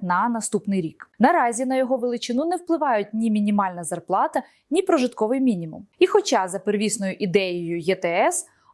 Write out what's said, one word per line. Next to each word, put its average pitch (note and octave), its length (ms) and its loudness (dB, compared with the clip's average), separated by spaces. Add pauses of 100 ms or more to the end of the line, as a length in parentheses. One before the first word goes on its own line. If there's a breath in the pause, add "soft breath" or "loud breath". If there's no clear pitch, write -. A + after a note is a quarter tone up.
на F#3 280 0
наступний G3+ 520 -2
рік. - 280 -10 (100)
Наразі B3+ 460 2
на C4 100 0
його C4 220 0
величину A#3+ 480 -2
не F4 100 -2
впливають C#4+ 580 0
ні A3 180 0
мінімальна G3+ 520 0
зарплата, G3+ 600 -2 (260 soft breath)
ні E4 120 2
прожитковий B3+ 600 2
мінімум. F3+ 440 -2 (140)
І F#4 80 6
хоча B3+ 400 2
за F#3 120 -6
первісною G3+ 600 -2
ідеєю F3 600 0
Є F3+ 160 0
Т F3+ 120 -4
С A3+ 380 0 (280 soft breath)